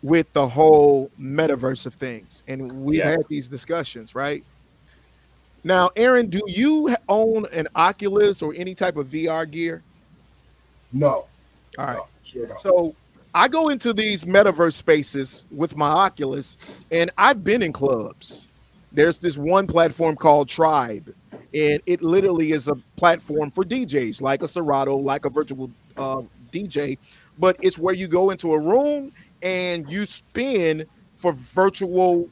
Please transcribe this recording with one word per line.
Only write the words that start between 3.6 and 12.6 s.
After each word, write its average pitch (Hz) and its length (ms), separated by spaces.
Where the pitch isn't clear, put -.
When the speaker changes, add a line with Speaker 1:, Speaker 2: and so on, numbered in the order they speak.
Speaker 1:
right? 143 300
Now, 180 320
Aaron, 240 320
do 185 180
you 294 420
ha-, 240 80
own 220 440
an 156 220
Oculus 202 680
or 151 140
any 180 180
type 180 240
of 139 80
V 156 220
R 160 180
gear? 165 360
Speaker 3:
No. 139 340
Speaker 1:
All 139 80
right. 123 80
Speaker 3:
No, - 120
sure 120 240
don't. - 140